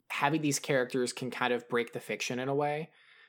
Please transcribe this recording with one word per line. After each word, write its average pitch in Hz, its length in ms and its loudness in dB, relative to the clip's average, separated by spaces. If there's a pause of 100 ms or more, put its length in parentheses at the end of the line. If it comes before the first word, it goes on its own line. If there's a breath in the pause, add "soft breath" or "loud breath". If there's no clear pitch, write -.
having 147 340 2
these 143 160 2
characters 123 560 0
can 127 160 -6
kind 123 240 2
of 120 160 -2
break 120 240 0
the - 60 -6
fiction 120 400 -4
in 131 100 -2
a 139 60 2
way. 147 340 -2 (400 soft breath)